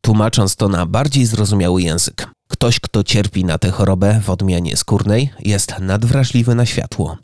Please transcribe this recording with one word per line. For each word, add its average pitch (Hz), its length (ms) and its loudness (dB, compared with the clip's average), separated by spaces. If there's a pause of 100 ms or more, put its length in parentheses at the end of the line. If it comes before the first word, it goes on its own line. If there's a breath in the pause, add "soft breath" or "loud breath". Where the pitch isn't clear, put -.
Tłumacząc 107 560 2
to 104 120 0
na 87 180 0
bardziej 131 400 0
zrozumiały 98 560 0
język, - 460 -4 (200)
ktoś, - 320 0
kto - 240 -2
cierpi 98 400 0
na 80 140 0
tę 90 120 0
chorobę 98 540 2
w 98 60 -4
odmianie 90 460 0
skórnej, 110 540 0 (100)
jest 101 400 -2
nadwrażliwy 117 760 2
na 120 120 2
światło. - 580 -4